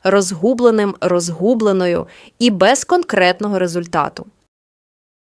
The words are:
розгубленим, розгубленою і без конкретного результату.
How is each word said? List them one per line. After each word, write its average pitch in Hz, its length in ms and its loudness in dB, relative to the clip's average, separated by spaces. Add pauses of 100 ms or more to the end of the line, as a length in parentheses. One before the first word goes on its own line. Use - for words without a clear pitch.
розгубленим, 202 960 0
розгубленою 180 1040 0 (320)
і 240 100 2
без 202 340 2
конкретного 202 760 0
результату. 170 680 -4 (1080)